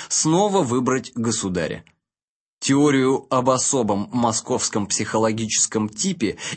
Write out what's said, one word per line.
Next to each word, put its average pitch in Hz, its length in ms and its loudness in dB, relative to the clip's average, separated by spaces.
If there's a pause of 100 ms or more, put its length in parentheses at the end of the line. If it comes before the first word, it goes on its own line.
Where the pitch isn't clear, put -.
снова 190 540 2
выбрать 127 540 0
государя. 98 680 -4 (760)
Теорию 135 720 2
об 127 180 2
особом 110 640 0
московском 117 720 -2
психологическом 110 1040 0
типе 165 480 -2 (200)